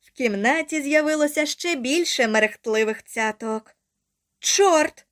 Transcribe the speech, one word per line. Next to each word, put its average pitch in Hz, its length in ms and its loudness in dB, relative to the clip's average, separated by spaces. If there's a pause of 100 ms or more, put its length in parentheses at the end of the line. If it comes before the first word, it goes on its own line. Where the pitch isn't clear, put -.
В - 100 -20
кімнаті 277 720 -2
з'явилося 302 640 0
ще 349 280 -4
більше 277 540 -2
мерехтливих 214 720 -2
цяток. 220 760 -6 (600)
«Чорт!» 330 720 2